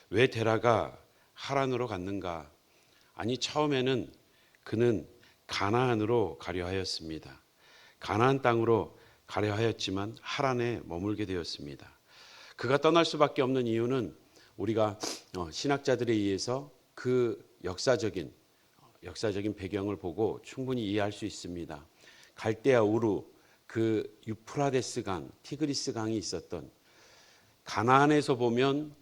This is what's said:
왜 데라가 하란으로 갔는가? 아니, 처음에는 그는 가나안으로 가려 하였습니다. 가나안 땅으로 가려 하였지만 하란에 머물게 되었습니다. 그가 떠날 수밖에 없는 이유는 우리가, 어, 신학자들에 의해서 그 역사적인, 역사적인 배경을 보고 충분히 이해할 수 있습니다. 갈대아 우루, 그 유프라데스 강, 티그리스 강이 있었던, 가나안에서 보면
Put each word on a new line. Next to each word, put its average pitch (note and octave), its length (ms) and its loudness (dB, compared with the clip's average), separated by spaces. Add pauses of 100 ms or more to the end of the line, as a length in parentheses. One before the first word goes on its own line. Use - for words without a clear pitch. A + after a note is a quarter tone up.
왜 A#2 180 4
데라가 A2 720 2 (340)
하란으로 C3 540 -2
갔는가? F2+ 640 -6 (640)
아니, A#2 220 -2
처음에는 C3 760 0 (520)
그는 A2 440 0 (400)
가나안으로 A2 920 0
가려 F2+ 280 -6
하였습니다. D#2+ 760 -6 (580)
가나안 B2+ 420 2
땅으로 A#2 560 2 (280)
가려 G#2 280 -2
하였지만 G#2 680 -2
하란에 A#2+ 640 -2
머물게 G2 400 -4
되었습니다. D#2 720 -8 (560)
그가 B2+ 220 0
떠날 D#3+ 260 6
수밖에 D3 380 2
없는 C3 240 2
이유는 A#2 500 0 (420)
우리가, G#2+ 420 0 (380)
어, F2 120 -4
신학자들에 B2+ 640 0
의해서 A2 580 -2 (220)
그 B2 500 0 (200)
역사적인, F#2 680 0 (720)
역사적인 G2+ 520 -4
배경을 G2 420 -4
보고 F2+ 460 -2
충분히 B2+ 440 -6
이해할 G#2 240 0
수 G2+ 140 -10
있습니다. E2+ 600 -10 (460)
갈대아 A2+ 480 2
우루, G#2+ 480 2 (380)
그 A2 580 -2
유프라데스 B2+ 800 -2
강, F2+ 260 -6 (140)
티그리스 C#3 500 -4
강이 A2 240 -2
있었던, F2 540 -8 (920)
가나안에서 C#3 720 4
보면 C3+ 640 2